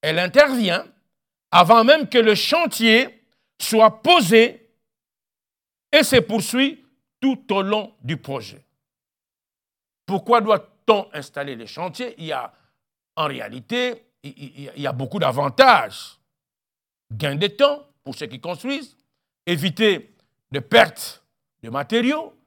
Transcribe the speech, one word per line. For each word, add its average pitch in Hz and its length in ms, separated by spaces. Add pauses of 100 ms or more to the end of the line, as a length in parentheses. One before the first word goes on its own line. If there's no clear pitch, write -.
Elle 156 180
intervient 226 680 (640)
avant 180 340
même 294 240
que 254 100
le 226 160
chantier 254 880 (360)
soit 220 420
posé 226 680 (1200)
et 302 120
se - 140
poursuit 240 680 (360)
tout 262 320
au 196 100
long 202 380
du 131 160
projet. 135 480 (1400)
Pourquoi 220 340
doit-on 208 720
installer 143 440
les 113 100
chantiers ? 175 520
Il 165 80
y 151 60
a, 123 200 (640)
en 156 100
réalité, 139 800 (160)
il, 147 160
il, 143 380
il 143 60
y 143 40
a 127 60
beaucoup 131 260
d'avantages. 143 1000 (960)
Gain 139 240
de 285 120
temps 285 380 (160)
pour 269 120
ceux 151 120
qui 127 140
construisent, 247 560 (500)
éviter 175 680 (360)
de 135 80
pertes - 640 (400)
de 113 80
matériaux 240 680 (100)